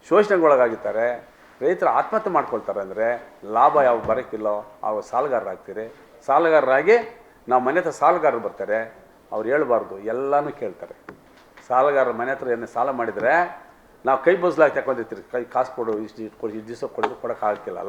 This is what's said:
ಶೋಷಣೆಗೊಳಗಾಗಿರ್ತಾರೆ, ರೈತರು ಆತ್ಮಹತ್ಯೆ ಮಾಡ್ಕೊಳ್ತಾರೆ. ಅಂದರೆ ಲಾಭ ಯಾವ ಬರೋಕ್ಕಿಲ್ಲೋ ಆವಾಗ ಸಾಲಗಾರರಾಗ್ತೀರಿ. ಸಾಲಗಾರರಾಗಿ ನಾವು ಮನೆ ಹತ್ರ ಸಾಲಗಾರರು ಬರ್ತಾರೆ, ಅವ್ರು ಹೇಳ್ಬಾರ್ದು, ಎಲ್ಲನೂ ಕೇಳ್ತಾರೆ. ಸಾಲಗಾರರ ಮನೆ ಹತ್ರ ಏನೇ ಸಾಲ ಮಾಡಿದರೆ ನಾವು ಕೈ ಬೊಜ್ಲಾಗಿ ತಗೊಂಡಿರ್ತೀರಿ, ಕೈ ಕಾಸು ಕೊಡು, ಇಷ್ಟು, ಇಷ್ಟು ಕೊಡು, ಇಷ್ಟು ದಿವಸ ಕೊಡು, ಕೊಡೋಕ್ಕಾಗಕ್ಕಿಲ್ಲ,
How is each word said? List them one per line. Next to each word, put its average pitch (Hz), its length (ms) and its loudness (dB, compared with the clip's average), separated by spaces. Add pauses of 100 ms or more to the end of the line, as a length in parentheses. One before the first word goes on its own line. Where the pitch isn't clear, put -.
ಶೋಷಣೆಗೊಳಗಾಗಿರ್ತಾರೆ, 135 1000 2 (560)
ರೈತರು 180 360 2
ಆತ್ಮಹತ್ಯೆ 208 380 -2
ಮಾಡ್ಕೊಳ್ತಾರೆ. 104 480 -2
ಅಂದರೆ 98 220 -4 (500)
ಲಾಭ 139 180 6 (120)
ಯಾವ 120 120 4 (120)
ಬರೋಕ್ಕಿಲ್ಲೋ 107 440 -2 (320)
ಆವಾಗ 107 240 -2
ಸಾಲಗಾರರಾಗ್ತೀರಿ. 110 760 -4 (400)
ಸಾಲಗಾರರಾಗಿ 156 680 4 (520)
ನಾವು 123 180 4
ಮನೆ 147 140 2
ಹತ್ರ 165 120 -2 (100)
ಸಾಲಗಾರರು 151 440 2
ಬರ್ತಾರೆ, 98 320 -4 (560)
ಅವ್ರು 107 180 -4
ಹೇಳ್ಬಾರ್ದು, 120 420 0 (200)
ಎಲ್ಲನೂ 139 460 -2
ಕೇಳ್ತಾರೆ. - 360 -12 (720)
ಸಾಲಗಾರರ 131 520 2
ಮನೆ 127 140 -2
ಹತ್ರ 127 220 -4
ಏನೇ 113 200 -10
ಸಾಲ 127 120 0 (120)
ಮಾಡಿದರೆ 113 340 0 (720)
ನಾವು 131 180 2
ಕೈ 175 180 6
ಬೊಜ್ಲಾಗಿ 156 360 4
ತಗೊಂಡಿರ್ತೀರಿ, 117 440 -4 (100)
ಕೈ 123 100 -4 (120)
ಕಾಸು 131 220 -2
ಕೊಡು, 113 180 -4 (120)
ಇಷ್ಟು, 113 200 -18
ಇಷ್ಟು - 140 -18
ಕೊಡು, 110 180 -6
ಇಷ್ಟು 110 140 -14
ದಿವಸ 120 120 -10 (120)
ಕೊಡು, 113 120 -2 (140)
ಕೊಡೋಕ್ಕಾಗಕ್ಕಿಲ್ಲ, 104 680 -4